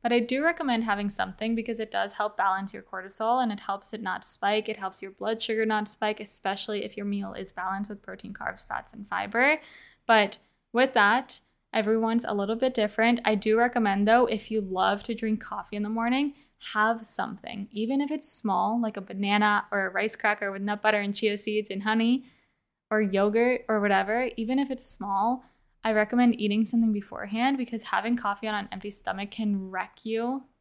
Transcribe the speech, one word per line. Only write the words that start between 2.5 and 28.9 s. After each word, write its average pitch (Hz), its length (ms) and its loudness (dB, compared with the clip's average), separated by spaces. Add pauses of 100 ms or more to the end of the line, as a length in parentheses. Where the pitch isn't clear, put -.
your 190 100 -14
cortisol 220 580 -2
and 226 120 0
it 202 80 -8
helps 196 320 -8
it 226 80 -8
not 185 240 -6
spike. 214 420 -2
It 214 80 -6
helps 190 260 -8
your 196 100 -12
blood 220 300 -4
sugar 220 240 0
not 214 220 0
spike, 214 320 -4
especially 202 640 -6
if 214 140 -10
your 202 80 -6
meal 202 280 -4
is 190 200 -10
balanced 190 360 -6
with 202 120 -12
protein, 190 320 -14
carbs, - 340 -8
fats, - 240 -8
and 208 160 -16
fiber. 233 520 2 (460)
But 208 340 4 (340)
with 240 200 4
that, 226 460 4 (340)
everyone's 226 540 2
a - 60 -2
little 202 240 -2
bit 262 160 0
different. 226 500 2
I 220 120 4
do 214 220 2
recommend, 220 480 2
though, 233 200 8
if - 260 -4
you 220 80 0
love 190 440 0
to 233 120 -4
drink 214 260 -2
coffee 208 360 -10
in 208 60 -2
the 208 60 -4
morning, 247 440 0 (400)
have 220 320 2
something, - 680 -8
even 226 300 0
if 285 100 -2
it's 311 160 -6
small, 202 540 0
like 220 160 -2
a 196 40 -6
banana 208 680 2
or 196 140 0
a 190 40 -2
rice 202 260 -2
cracker 208 360 0
with 196 100 -6
nut 208 200 -2
butter 214 180 4
and 202 160 -2
chia 208 220 0
seeds 208 320 -2
and 196 140 -6
honey 226 420 4 (640)
or 214 120 2
yogurt 208 680 2
or 214 140 2
whatever, 202 560 2
even 233 220 0
if 277 100 0
it's 254 160 -6
small, 202 580 -2 (400)
I 226 80 0
recommend 220 480 4
eating 208 260 2
something 226 280 2
beforehand 220 640 -2
because 233 260 -6
having 208 320 0
coffee 208 320 -4
on 214 80 -2
an 202 160 -6
empty 190 200 -10